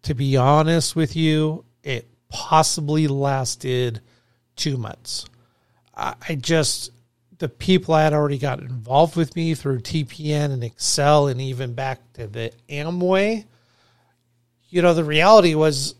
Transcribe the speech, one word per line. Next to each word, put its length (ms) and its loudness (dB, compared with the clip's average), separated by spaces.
to 120 -6
be 240 0
honest 580 4
with 200 -2
you, 500 0
it 260 -8
possibly 760 0
lasted 920 -2
two 220 -4
months. 480 -12
I, 200 -8
I 100 -6
just, 560 -2
the 100 -6
people 440 0
I 120 4
had 100 2
already 240 0
got 200 -4
involved 580 0
with 200 -2
me 180 -2
through 260 -4
T 240 -4
P 280 -8
N 180 0
and 140 -4
Excel 600 2
and 160 -4
even 320 -8
back 260 -6
to 120 -14
the 260 -10
Amway, 760 -2
you 100 0
know, 140 6
the 100 0
reality 500 6
was 460 0